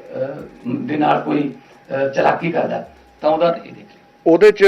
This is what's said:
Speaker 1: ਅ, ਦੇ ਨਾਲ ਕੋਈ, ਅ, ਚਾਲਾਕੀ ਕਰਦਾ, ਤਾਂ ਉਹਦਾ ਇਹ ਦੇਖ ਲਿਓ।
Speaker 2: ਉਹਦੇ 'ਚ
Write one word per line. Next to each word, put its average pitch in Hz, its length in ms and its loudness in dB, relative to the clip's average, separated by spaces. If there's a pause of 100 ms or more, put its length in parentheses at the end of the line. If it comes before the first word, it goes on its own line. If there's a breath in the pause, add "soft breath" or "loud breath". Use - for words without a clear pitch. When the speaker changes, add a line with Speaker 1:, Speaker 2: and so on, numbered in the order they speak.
(120)
Speaker 1:
ਅ, 143 300 -8 (260)
ਦੇ 131 300 -6
ਨਾਲ 147 240 0
ਕੋਈ, 147 320 -4 (420 soft breath)
ਅ, 139 120 -2
ਚਾਲਾਕੀ 151 440 -2
ਕਰਦਾ, - 380 -6 (320)
ਤਾਂ 151 80 0
ਉਹਦਾ 165 360 0
ਇਹ - 60 -20
ਦੇਖ - 20 -20
ਲਿਓ। - 600 -4
Speaker 2:
ਉਹਦੇ 202 180 6
'ਚ 202 160 4